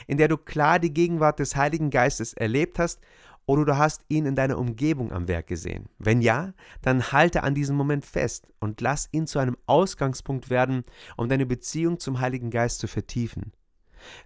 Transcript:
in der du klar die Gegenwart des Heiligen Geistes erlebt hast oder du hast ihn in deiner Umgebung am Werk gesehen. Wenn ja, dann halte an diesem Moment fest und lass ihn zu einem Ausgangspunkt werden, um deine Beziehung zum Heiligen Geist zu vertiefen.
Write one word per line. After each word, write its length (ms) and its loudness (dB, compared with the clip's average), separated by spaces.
in 100 -2
der 120 6
du 80 2
klar 420 2
die 140 0
Gegenwart 460 2
des 180 -4
Heiligen 320 0
Geistes 420 0
erlebt 480 -2
hast 220 -2
oder 200 2
du 120 4
hast 300 0
ihn 180 0
in 100 0
deiner 240 0
Umgebung 520 -2
am 160 -4
Werk 200 -2
gesehen. 420 -8
Wenn 220 4
ja, 320 2
dann 300 2
halte 320 4
an 100 0
diesem 220 0
Moment 300 0
fest 420 -4
und 180 -6
lass 320 -2
ihn 160 -2
zu 120 -2
einem 260 0
Ausgangspunkt 840 0
werden, 340 0
um 100 -2
deine 180 2
Beziehung 540 -2
zum 220 -4
Heiligen 280 -4
Geist 300 0
zu 80 -4
vertiefen. 640 -6